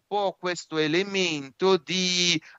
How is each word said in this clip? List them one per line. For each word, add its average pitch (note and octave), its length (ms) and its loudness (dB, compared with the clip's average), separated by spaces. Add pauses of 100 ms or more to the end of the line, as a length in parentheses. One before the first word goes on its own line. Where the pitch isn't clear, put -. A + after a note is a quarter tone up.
po' G3 320 -2
questo F3 380 -6
elemento F3 1000 0
di F3+ 640 0 (180)